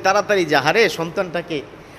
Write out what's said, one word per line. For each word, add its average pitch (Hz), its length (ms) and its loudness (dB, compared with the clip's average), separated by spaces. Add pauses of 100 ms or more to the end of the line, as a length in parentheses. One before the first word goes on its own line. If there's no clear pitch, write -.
তাড়াতাড়ি 196 420 2
যা, 147 160 2
হারে 175 280 4
সন্তানটাকে, 165 760 -6 (360)